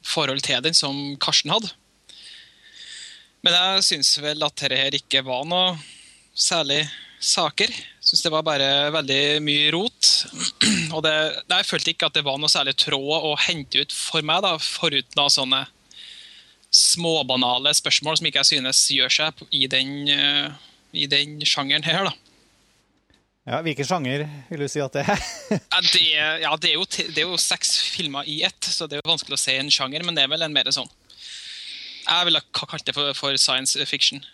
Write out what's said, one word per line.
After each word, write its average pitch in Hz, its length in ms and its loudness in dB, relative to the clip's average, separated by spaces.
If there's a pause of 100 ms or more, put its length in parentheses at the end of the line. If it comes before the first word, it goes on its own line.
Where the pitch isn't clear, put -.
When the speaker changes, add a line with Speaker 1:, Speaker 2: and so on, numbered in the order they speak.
Speaker 1:
forhold 139 400 -2
til 127 180 0
den 165 140 2
som 139 240 2 (160)
Karsten - 340 0
hadde. 208 220 -2 (1700)
Men 175 180 2
jeg 190 320 2
synes 147 320 2
vel 151 240 -2
at 143 240 -4
det 131 100 0
her 135 220 0
ikke 135 240 -2
var 131 240 -4
noe 180 300 0 (580)
særlig 151 480 0 (340)
saker. 180 500 0
Jeg - 380 -8
synes - 180 4
det 165 80 2
var 156 140 0
bare 139 220 2 (260)
veldig 139 240 0 (240)
mye 147 320 2
rot. 202 340 2 (400)
<clears throat> 170 480 0
Og 156 80 -2
det, 156 80 4 (380)
jeg 185 180 2
følte 165 240 0
ikke 160 160 -2
at - 80 -2
det 156 80 2
var 139 160 0
noe 151 80 2
særlig 139 320 2
tråd 147 480 0
å 147 80 2
hente 143 460 0
ut - 100 -6
for - 320 -2
meg, 160 160 2
da, 185 160 0
foruten 147 640 -2
av 143 80 4
sånne 131 320 2 (1120)
småbanale 135 1000 4
spørsmål 151 420 2
som 160 120 0
ikke 139 120 2
jeg 135 120 6
synes 131 360 2
gjør 131 240 2
seg 156 360 0
i 135 180 0
den, 131 240 0 (160)
eh, 143 440 0 (400)
i 147 160 -2
den 147 360 -2
sjangeren 143 420 0
her, 170 220 0
da. 165 60 -2 (1300)
Speaker 2:
Ja, 127 160 -2
hvilken 143 260 -4
sjanger 147 380 -2 (180)
vil 156 180 -10
du 143 60 -2
si 147 120 -4
at 135 140 -4
det 143 80 0
er? 202 200 0 (280)
<laughs> 202 100 0 (120)
Speaker 1:
Ja, 180 80 4
det 175 240 4
er, 156 360 2
ja, 151 160 0
det 160 140 0
er 147 60 2
jo 180 100 -2
te-, 190 220 -6
det 156 160 -2
er 175 40 -2
jo 175 120 -4
seks - 320 0 (100)
filmer 143 460 -4
i 151 160 -6
ett, - 180 -4
så - 240 -4
det 147 120 -8
er 147 40 -8
jo 165 80 -2
vanskelig 147 280 -2
å - 40 -2
si 131 140 0
en 139 160 0
sjanger, 147 340 0
men 170 80 -4
det 139 100 4
er 135 60 0
vel 165 160 -2
en 151 80 -6
mer 131 160 2
sånn, 135 200 -2 (1080)
jeg 175 300 2
ville 156 180 2
ka-, - 240 -6
kalt - 160 -8
det 131 80 -4
for, 143 200 -2
for 139 220 -2
science 131 380 2 (100)
fiction. - 380 0 (120)